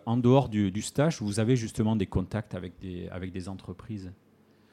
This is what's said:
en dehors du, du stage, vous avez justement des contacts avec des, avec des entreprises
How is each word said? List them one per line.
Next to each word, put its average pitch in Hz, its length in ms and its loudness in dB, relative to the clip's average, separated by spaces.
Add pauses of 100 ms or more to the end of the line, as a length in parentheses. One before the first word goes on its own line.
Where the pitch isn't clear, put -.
en 117 120 0
dehors 123 320 6
du, 104 240 2
du 104 100 -4
stage, 147 400 0
vous 101 160 -2
avez 113 160 4
justement 113 400 0
des 98 120 0
contacts 95 500 -4
avec 90 240 -12
des, 90 300 -10
avec 92 200 -8
des 92 180 -8
entreprises 95 640 -12 (640)